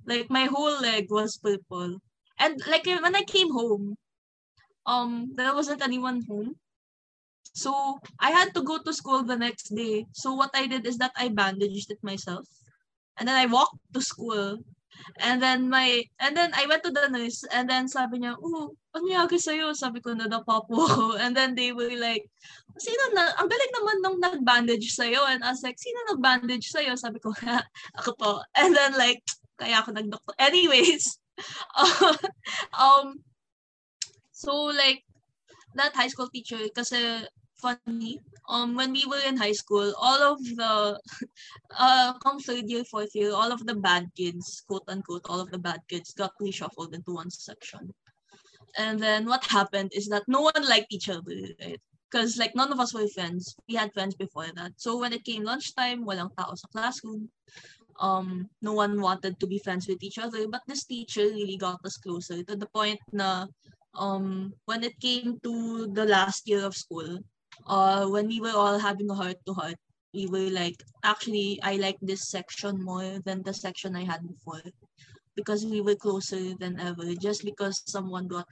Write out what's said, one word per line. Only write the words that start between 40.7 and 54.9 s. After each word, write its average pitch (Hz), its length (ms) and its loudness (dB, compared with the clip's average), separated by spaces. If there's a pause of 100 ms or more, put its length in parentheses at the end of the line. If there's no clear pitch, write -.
<laughs> - 800 -16
uh, 254 340 8 (100)
come 277 180 0
third 240 280 -6
year, 240 160 -2
fourth 208 300 -6
year, 208 180 2
all 226 200 2
of 233 140 -6
the 233 80 -4
bad 180 420 2
kids, 175 520 -6
quote 190 200 -4
unquote, 180 380 -8
all 180 140 -4
of 180 100 -8
the 185 80 -6
bad 175 300 -4
kids 170 260 -8
got - 180 -4 (100)
reshuffled 165 520 -8
into 175 200 -8
one 165 160 -10
section. - 600 -16 (840)
And 214 240 -2
then 214 260 2
what 254 200 0
happened 196 480 2
is 202 140 -4
that 208 200 -2
no 269 140 4
one 311 260 4
liked 220 240 4
each 196 160 -6
other, 175 280 -8 (240)
right? - 200 -10 (300)
'Cause, 233 280 0
like, 226 160 0
none 269 180 2
of 254 80 -4
us 247 140 -2
were 214 140 -2
friends. 180 480 -6 (120)
We 233 60 -6
had 214 200 -2
friends 196 200 -2
before 165 400 -8
that. 175 240 -12
So 240 200 -4